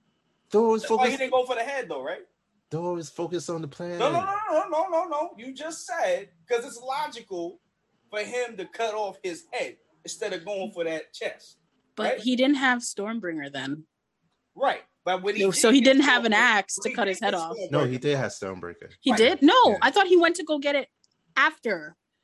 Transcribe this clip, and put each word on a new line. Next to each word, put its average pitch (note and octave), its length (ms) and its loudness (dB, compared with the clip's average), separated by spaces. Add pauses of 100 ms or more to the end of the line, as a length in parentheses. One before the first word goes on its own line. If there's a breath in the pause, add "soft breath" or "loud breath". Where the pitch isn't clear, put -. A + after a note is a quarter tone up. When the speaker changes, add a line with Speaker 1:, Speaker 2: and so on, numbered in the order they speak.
(520)
Speaker 1:
Thor A3 180 4
was A3 140 2
Speaker 2:
That's - 80 -2
why A3 60 4
he B3+ 60 4
Speaker 1:
focused. C4 160 2
Speaker 2:
didn't B3+ 120 -4
go B3+ 140 4
for B3 100 -4
the A3+ 80 -2
head C4 260 -6
though, C#3 140 -8
right? E3+ 180 -8 (520)
Speaker 1:
Zoro F3 240 -4
is E3 120 -10
focused E3+ 420 -6
on E3 100 -6
the D#3 60 -8
plan. F3 320 -10
Speaker 2:
No, C4+ 120 2
no, E4+ 80 0
no, F#4+ 60 -2 (240)
no, F4 180 0
no, - 20 -
no, E4 200 -2
no, F4 180 -2
no. D#4 300 -6
You B3+ 160 -14
just D#4 320 -12
said, G3+ 440 -4 (200)
'cause A#3 160 -2
it's A#3 160 -16
logical A#3 800 -8 (500)
for G#3 120 -8
him A#3 360 -6
to F3+ 80 -10
cut A3 300 -6
off G#3+ 260 -6
his F3 300 -10
head D#3+ 260 -8 (260)
instead G#3 300 -8
of E3+ 100 -8
going G3 280 -8
for E3+ 120 -6
that D#3+ 300 -6
chest. - 440 -12 (380)
Speaker 3:
But G#3+ 80 -4 (100)
Speaker 2:
Right? - 60 -6
Speaker 3:
he B3 160 0
didn't C4+ 200 4
have B3+ 240 0
Stormbringer F#3 760 -8
then. C#3 320 -8 (720)
Speaker 2:
Right. A#3+ 260 -2 (240)
But F#3 160 0
when G3+ 140 -2
he G3+ 80 0
Speaker 3:
No, F#3+ 80 4
so A3+ 180 4
Speaker 2:
did B3 60 8
Speaker 3:
he C#4 60 8
Speaker 2:
get C4 120 8
Speaker 3:
didn't C4+ 120 6
have B3 200 4
an A3 60 2
Speaker 2:
Stormbringer, G#3 40 4
Speaker 3:
axe A3 440 2
Speaker 2:
when - 40 -10
Speaker 3:
to C4 60 -2
Speaker 2:
he B3+ 60 -8
Speaker 3:
cut A3 100 0
Speaker 2:
did G3 60 0
Speaker 3:
his F#3 80 -6
head G3+ 140 -2
Speaker 2:
get F3+ 60 -2
Speaker 3:
off. - 180 -8 (120)
Speaker 1:
No, D3 160 2
he B2+ 120 -2
Speaker 2:
Stormbringer B2+ 40 -12
Speaker 1:
did C#3+ 160 0
have A2+ 140 -2
Stormbreaker. F#2 600 -10 (100)
Speaker 3:
He C4 100 2
Speaker 2:
Right. G#3+ 60 2
Speaker 3:
did? A#3+ 260 4
No, E4 100 8 (140)
Speaker 1:
Yeah. G#3+ 160 4
Speaker 3:
I C4 80 6
thought F#4+ 160 4
he F4+ 100 8
went E4+ 200 4
to F4+ 60 -10
go D4+ 140 -2
get C#4+ 180 -2
it B3+ 140 -4 (460)
after. G#3+ 600 -2 (280)